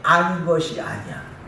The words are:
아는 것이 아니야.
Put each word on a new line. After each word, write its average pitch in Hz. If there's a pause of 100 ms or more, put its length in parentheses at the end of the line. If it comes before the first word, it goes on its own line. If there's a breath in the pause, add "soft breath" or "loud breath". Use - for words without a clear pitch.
아는 175
것이 160
아니야. 104 (240)